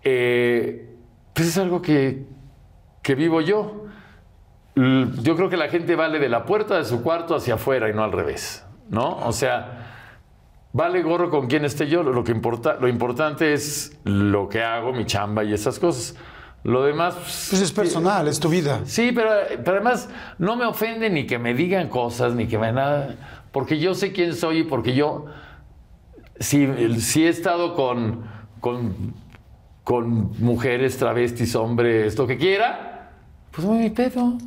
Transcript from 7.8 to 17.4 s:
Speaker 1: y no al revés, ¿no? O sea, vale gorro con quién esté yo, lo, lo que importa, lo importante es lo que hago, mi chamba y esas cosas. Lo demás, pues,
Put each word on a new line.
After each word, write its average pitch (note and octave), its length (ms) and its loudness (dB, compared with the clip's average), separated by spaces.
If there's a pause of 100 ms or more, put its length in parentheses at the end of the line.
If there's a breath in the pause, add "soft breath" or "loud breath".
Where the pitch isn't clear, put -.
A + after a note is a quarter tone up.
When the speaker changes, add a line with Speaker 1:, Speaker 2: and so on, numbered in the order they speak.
Speaker 1:
y G#2 60 0
no A2 100 0
al G2+ 80 -2
revés, D#2 520 -4 (240)
¿no? C3 380 0
O A#2 60 0
sea, A#2+ 540 -2 (840 loud breath)
vale F3 300 0
gorro E3+ 280 0
con C#3 160 0
quién D3 180 2
esté C#3+ 240 -2
yo, E3+ 140 2
lo, C3+ 100 2
lo A#2+ 120 2
que A#2+ 80 0
importa, A#2+ 480 0
lo B2+ 80 4
importante C#3 640 0
es - 520 -4
lo G2+ 440 2
que A2+ 140 -2
hago, A#2 300 -2
mi A#2+ 120 -2
chamba G#2 400 -2
y G#2 80 0
esas G#2 260 -2
cosas. D#3+ 380 -2 (460 loud breath)
Lo B2 220 2
demás, E3 300 2
pues, - 360 -10